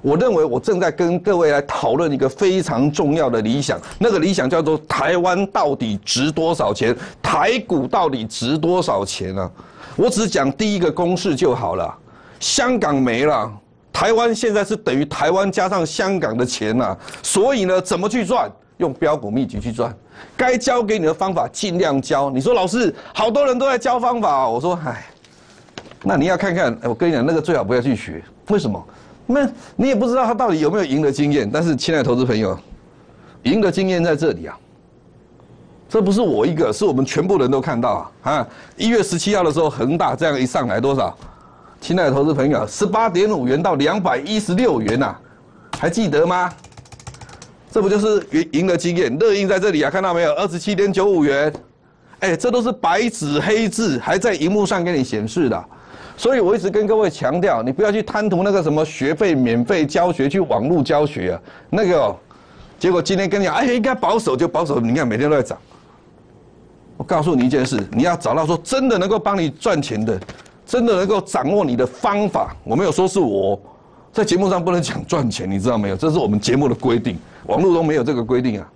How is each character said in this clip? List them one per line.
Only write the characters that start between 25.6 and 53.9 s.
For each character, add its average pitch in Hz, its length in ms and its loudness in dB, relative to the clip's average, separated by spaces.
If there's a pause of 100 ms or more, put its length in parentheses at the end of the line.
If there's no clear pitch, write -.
那 180 140 0
你 143 100 2
要 185 100 2
看 196 160 -2
看。” 151 300 0
哎， 123 60 -2
我 117 60 0
跟 170 140 0
你 160 60 2
讲， 123 100 0
那 160 80 2
个 160 80 2
最 165 160 0
好 127 60 0
不 98 100 -2
要 123 80 4
去 127 140 0
学。 78 260 -8 (280)
为 208 100 4
什 139 100 0
么？ 92 160 -6 (420)
那 269 220 2 (280)
你 247 100 2
也 269 80 2
不 233 140 0
知 240 80 0
道 254 100 2
他 233 80 0
到 220 160 0
底 160 80 2
有 151 100 2
没 196 100 0
有 190 60 2
赢 139 160 0
的 147 100 2
经 147 220 0
验。 123 160 2
但 147 140 0
是， 160 140 2
亲 160 180 -2
爱 151 40 2
的 127 60 0
投 120 120 2
资 127 80 0
朋 120 120 0
友， 95 220 -2 (840)
赢 185 160 2
的 196 100 4
经 190 180 0
验 180 140 2
在 165 140 2
这 151 160 0
里 85 120 -8
啊， - 140 -14 (1300)
这 220 140 2
不 190 80 2
是 202 100 2
我 123 240 2
一 - 80 2
个， 147 200 0
是 208 120 -2
我 170 80 2
们 131 140 2
全 - 180 -2
部 190 140 2
人 127 100 2
都 135 120 2
看 127 200 -4
到 101 300 -2 (120)
啊。 - 100 -2
啊， 131 160 -2 (280)
一 226 120 -2
月 233 120 4
十 175 160 -2
七 202 200 0
号 185 80 2
的 156 80 2
时 156 80 0
候， 156 100 4
恒 131 260 0
大 139 200 0
这 165 100 -2
样 143 120 0
一 131 60 2
上 131 220 -2
来 104 140 0
多 139 160 2
少？ 95 200 -2 (640)
亲 175 180 -2
爱 170 80 2
的 135 40 4
投 139 140 2
资 156 100 2
朋 135 140 2
友， 110 180 0
十 - 180 -4
八 220 240 2
点 190 220 2
五 143 160 -2
元 131 160 2
到 175 140 2
两 160 240 0
百 135 180 0
一 202 220 -2
十 180 140 -2
六 185 260 2
元 107 180 0
呐， 117 160 -2 (640)
还 202 100 -2
记 208 200 0
得 151 180 2
吗？ 180 260 0 (1160)
这 220 120 0
不 196 60 2
就 208 100 2
是 208 320 2
赢， 160 220 0
赢 170 140 0
的 175 100 2
经 170 200 -2
验？ 135 220 0
乐 214 160 4
印 196 140 0
在 190 100 2
这 196 120 2
里 151 120 0
啊， 135 80 0
看 185 120 -2
到 180 120 0
没 170 80 2
有？ 151 120 2
二 185 120 -2
十 175 120 -6
七 202 160 -4
点 202 180 0
九 190 180 2
五 165 140 4
元。 147 280 2 (680)
哎， 196 160 0
这 247 140 0
都 240 120 2
是 240 80 0
白 208 380 0
纸 147 320 -2
黑 214 280 0
字， 175 300 0